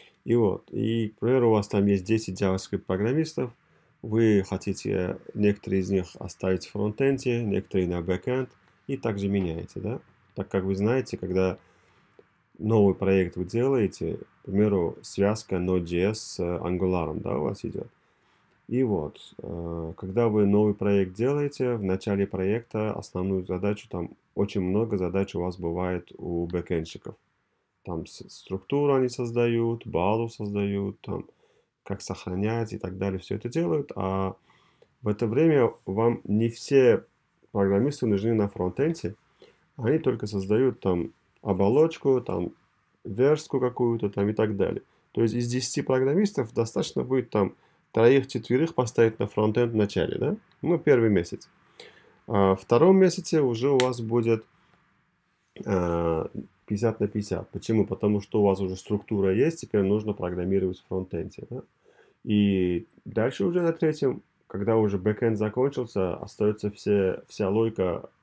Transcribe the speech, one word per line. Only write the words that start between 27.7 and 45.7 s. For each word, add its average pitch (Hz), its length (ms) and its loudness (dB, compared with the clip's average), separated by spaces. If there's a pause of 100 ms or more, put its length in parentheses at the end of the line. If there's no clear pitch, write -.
Там 85 220 -8
с-, - 240 -18
структуру 143 640 -2
они 131 160 2
создают, 117 760 -2
базу 107 440 0
создают, 101 720 -4
там, 90 240 -8 (580)
как - 180 -8
сохранять 104 720 -4
и 98 60 -10
так 92 200 -8
далее, 98 220 -2
всё - 160 -8
это 101 140 -8
делают. 120 460 -2
А 95 400 -2 (640)
в 107 80 -2
это 104 180 -2
время 135 460 4 (120)
вам 113 380 0
не 107 240 2
все 120 560 4 (480)
программисты 104 540 2
нужны 107 280 2
на 104 140 2
фронтенде. 107 680 -2 (600)
Они 131 240 0
только 120 280 -2
создают 104 520 0
там 90 320 0 (300)
оболочку, 127 800 2
там 92 320 -4 (500)
верстку 135 560 0
какую-то 120 500 0
там 101 200 0
и 107 40 -2
так 107 220 0
далее. 92 280 -2 (280)
То 117 120 0
есть 110 100 2
из 120 160 -2
десяти 123 320 -2